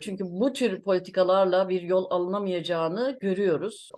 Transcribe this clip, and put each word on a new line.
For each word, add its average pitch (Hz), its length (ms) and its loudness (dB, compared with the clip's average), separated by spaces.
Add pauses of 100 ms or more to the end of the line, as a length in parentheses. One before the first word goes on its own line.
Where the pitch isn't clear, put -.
Çünkü 190 220 -6
bu 190 280 0
tür 208 300 -2
politikalarla 185 840 2
bir 185 140 -2
yol 185 280 2
alınamayacağını 180 1120 -2
görüyoruz. 190 760 -2